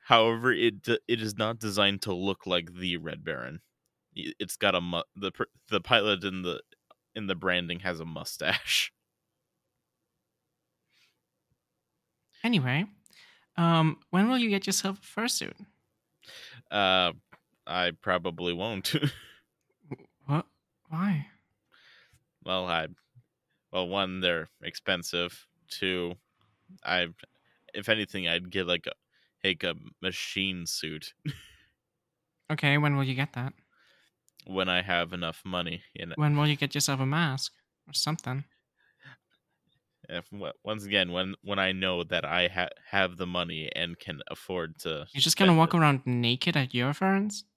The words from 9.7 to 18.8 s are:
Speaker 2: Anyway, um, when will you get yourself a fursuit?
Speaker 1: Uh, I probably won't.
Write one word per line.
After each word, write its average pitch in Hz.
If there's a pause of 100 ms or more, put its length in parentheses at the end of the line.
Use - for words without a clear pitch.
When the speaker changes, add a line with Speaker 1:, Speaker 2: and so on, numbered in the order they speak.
Speaker 2:
Anyway, 160 (680)
um, 165 (120)
when 196
will 254
you 233
get 196
yourself 196
a -
fursuit? - (1160)
Speaker 1:
Uh, 92 (520)
I 87 (100)
probably 87
won't. 95